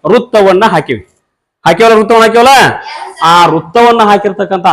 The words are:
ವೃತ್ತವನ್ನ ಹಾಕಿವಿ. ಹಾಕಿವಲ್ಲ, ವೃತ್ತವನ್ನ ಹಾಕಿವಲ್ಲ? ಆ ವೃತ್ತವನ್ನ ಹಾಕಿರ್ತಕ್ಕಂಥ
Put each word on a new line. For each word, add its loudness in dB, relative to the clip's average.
ವೃತ್ತವನ್ನ 0
ಹಾಕಿವಿ. -4
ಹಾಕಿವಲ್ಲ, 2
ವೃತ್ತವನ್ನ 2
ಹಾಕಿವಲ್ಲ? 2
ಆ 2
ವೃತ್ತವನ್ನ 0
ಹಾಕಿರ್ತಕ್ಕಂಥ -2